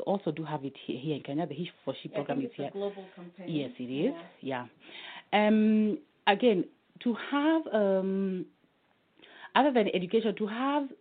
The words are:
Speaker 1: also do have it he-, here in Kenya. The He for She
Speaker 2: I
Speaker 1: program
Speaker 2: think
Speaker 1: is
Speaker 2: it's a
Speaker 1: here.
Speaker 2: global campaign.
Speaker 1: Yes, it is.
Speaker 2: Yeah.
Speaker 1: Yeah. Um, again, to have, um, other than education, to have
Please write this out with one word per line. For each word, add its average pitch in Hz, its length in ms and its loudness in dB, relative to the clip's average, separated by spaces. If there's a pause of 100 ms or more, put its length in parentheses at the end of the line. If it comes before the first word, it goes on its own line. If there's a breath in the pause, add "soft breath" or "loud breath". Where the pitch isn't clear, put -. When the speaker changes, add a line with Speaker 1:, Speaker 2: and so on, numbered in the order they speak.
Speaker 1:
also 196 240 -2
do 156 140 -4
have 147 200 -8
it 139 100 -8 (120)
he-, - 120 -6
here 143 180 -4
in 123 60 -8
Kenya. 151 240 -4
The 143 80 -8
He 165 160 -6 (140)
for 131 180 -4
She 156 80 -12
Speaker 2:
I - 60 -8
Speaker 1:
program 139 220 -4
Speaker 2:
think 131 120 -4
Speaker 1:
is - 20 -20
Speaker 2:
it's - 60 -20
a 151 40 -4
Speaker 1:
here. 139 100 -6
Speaker 2:
global 196 320 -6 (120)
campaign. 175 320 -16
Speaker 1:
Yes, 143 300 -2
it 127 60 -8
is. 147 300 -2 (280)
Speaker 2:
Yeah. 127 240 -6 (640 loud breath)
Speaker 1:
Yeah. 208 160 4
Um, 214 500 4 (280)
again, 208 380 4 (380)
to 233 140 0 (140)
have, 311 320 2 (100)
um, 190 720 2 (1120 loud breath)
other 262 180 6
than 226 220 4
education, 202 420 2
to 214 100 -2
have 269 420 -2 (120)